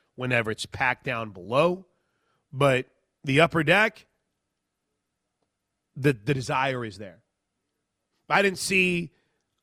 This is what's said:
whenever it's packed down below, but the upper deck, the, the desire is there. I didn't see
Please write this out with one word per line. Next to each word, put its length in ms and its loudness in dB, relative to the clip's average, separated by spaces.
whenever 360 -2
it's 140 -8
packed 380 -4
down 280 -6
below, 540 -2
but 340 2
the 180 2
upper 220 2
deck, 420 0
the, 180 2
the 200 -2
desire 520 -2
is 140 -12
there. 200 -18
I 120 4
didn't 180 0
see 520 0